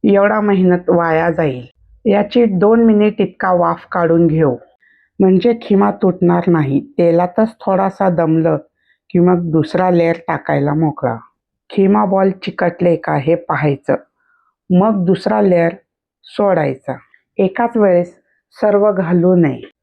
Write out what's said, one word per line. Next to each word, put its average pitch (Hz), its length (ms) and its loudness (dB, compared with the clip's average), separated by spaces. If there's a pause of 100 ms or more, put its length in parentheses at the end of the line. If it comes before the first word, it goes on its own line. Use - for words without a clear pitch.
एवढा 208 360 2
मेहनत 185 500 0
वाया 165 400 0
जाईल. 139 360 -4 (460)
याची 208 320 0
दोन 208 400 2
मिनिट 214 360 2
इतका 185 320 -2
वाफ 170 400 -2
काढून 170 340 2
घेऊ, 156 300 0 (640)
म्हणजे 190 320 2 (100)
खिमा 202 280 2
तुटणार 180 560 0
नाही. 147 340 0 (180)
तेलातच 180 580 0 (100)
थोडासा 190 420 -2
दमलं 160 480 0 (540)
की 175 80 0
मग 175 320 2
दुसरा 160 400 0
लेयर 170 260 0 (120)
टाकायला 147 460 -2
मोकळा. 151 420 -4 (540)
खिमा 202 340 2
बॉल 190 260 0
चिकटले 175 680 -4
का 156 180 -6
हे 147 200 0
पाहायचं, 147 600 -4 (760)
मग 190 340 2
दुसरा 202 360 -2
लेयर 175 320 2 (500)
सोडायचा. 147 760 -4 (400)
एकाच 220 400 -2
वेळेस 180 400 0 (340)
सर्व 208 420 0
घालू 180 420 0
नये 143 260 0 (220)